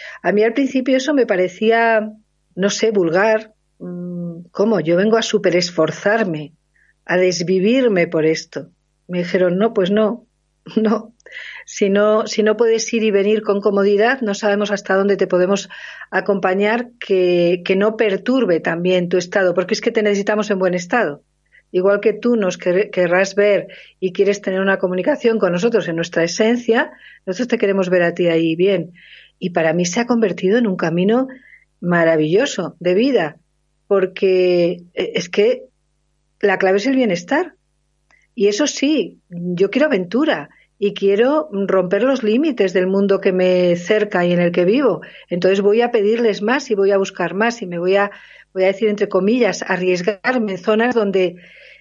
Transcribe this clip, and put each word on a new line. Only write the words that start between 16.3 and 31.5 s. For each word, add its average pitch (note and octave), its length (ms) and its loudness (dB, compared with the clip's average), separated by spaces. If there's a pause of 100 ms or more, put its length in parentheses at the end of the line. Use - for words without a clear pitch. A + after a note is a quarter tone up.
que, F3+ 640 0
que F#3+ 120 0
no G#3 200 0
perturbe G3+ 640 0
también F3 480 -2
tu F3+ 100 0
estado, F3+ 360 0
porque F3+ 200 -2
es G#3 80 -2
que A#3 100 -2
te A3 120 0
necesitamos G#3 480 0
en F#3+ 80 0
buen F#3 140 0
estado. F3 500 -2 (500)
Igual G3 280 2
que G#3+ 120 2
tú A#3+ 220 0
nos F#3 240 -2
quer-, F#3+ 320 0
querrás F#3 420 0
ver G3+ 340 2 (320)
y F#3 140 -4
quieres G3+ 280 0
tener F#3+ 200 -2
una G3 160 0
comunicación G3 640 -2
con F#3+ 120 2
nosotros F3+ 360 0
en E3+ 80 -4
nuestra E3 280 -2
esencia, A#3 680 0 (340)
nosotros F#3+ 220 -4
te A#3 100 -2
queremos G3 320 0
ver F3+ 140 4
a E3+ 100 0
ti F3 140 0
ahí E3 280 2
bien. F3+ 380 0 (460)
Y F#3 100 -6
para D#3+ 240 0
mí F3 120 0
se F3 140 -2
ha A#3+ 60 -2
convertido A3 540 0
en A#3+ 80 2
un F#3 80 -2
camino F#3 520 0 (540)